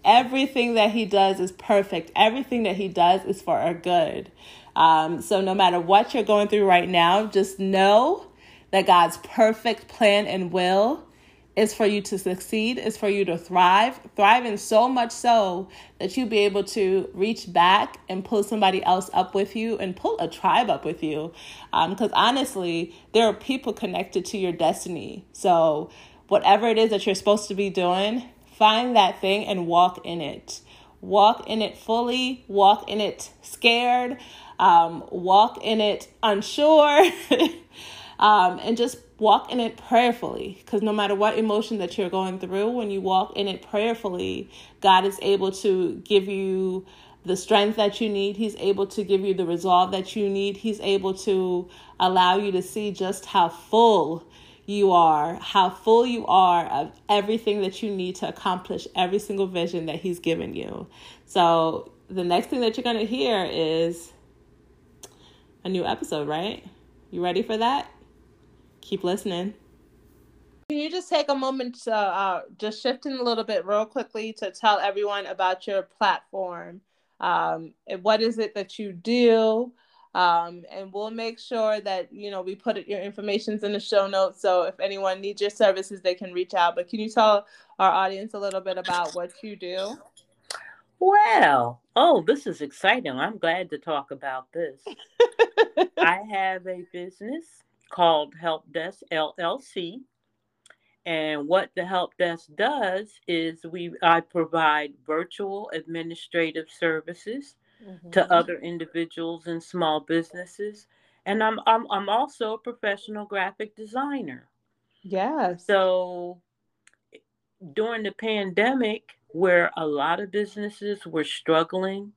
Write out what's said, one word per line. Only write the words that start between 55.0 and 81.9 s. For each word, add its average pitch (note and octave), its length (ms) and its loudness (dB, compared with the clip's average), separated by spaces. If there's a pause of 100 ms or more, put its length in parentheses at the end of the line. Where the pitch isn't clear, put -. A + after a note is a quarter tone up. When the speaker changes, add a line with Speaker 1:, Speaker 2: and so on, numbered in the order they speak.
Speaker 1:
how F#3+ 340 0
full A3+ 380 4
you A#3 200 -6
are F3 400 4
of - 260 -6 (160)
everything G#3 540 0
that F#3+ 200 -6
you G#3+ 120 -4
need F#3 220 -6
to E3+ 120 -6
accomplish F3+ 680 -6
every F#3 240 0
single G3 280 -4
vision E3+ 400 -4
that D#3 100 -6
he's F3 240 -6
given E3 340 -4
you. - 320 -10 (400)
So E3 640 0 (160)
the F#3 160 -6
next F3 240 0
thing C4 120 -4
that A3+ 160 0
you're B3 80 -8
gonna A3+ 200 -2
hear A3+ 460 -2
is E3 600 -2 (1500)
a F#3 40 -6
new F#3 160 -2
episode, D3 440 -6
right? E3+ 360 -6 (460)
You F3 120 -8
ready F3+ 200 -2
for A3 140 -4
that? B3 340 -2 (920)
Keep F#3+ 240 -8
listening. F#3 500 -4 (1120)
Can D4 100 -6
you D4+ 120 -6
just F4+ 180 -8
take D4+ 200 0
a C#4 60 0
moment C4 480 -6
to, A3+ 120 -2
uh, F#3+ 480 -2 (140)
just G#3+ 240 -8
shifting C4+ 340 -6
a B3+ 80 -6
little A#3 220 -2
bit G3 220 -4
real G#3 180 0
quickly A3 500 -8
to G3 180 -8
tell G#3 260 2
everyone G3+ 480 -4
about F#3 400 -4
your G3 160 -2
platform? F3+ 1000 -4 (380)
Um, E3 560 -2 (140)
and F#3 160 -10
what A3 180 2
is A3+ 160 -2
it G#3+ 160 -6
that G3 240 -10
you G3+ 140 -10
do? A3+ 800 2 (400)
Um, F3 580 0
and G3 220 -14
we'll G#3 200 -8
make A3+ 260 -8
sure A3 420 -2
that, F#3+ 320 -6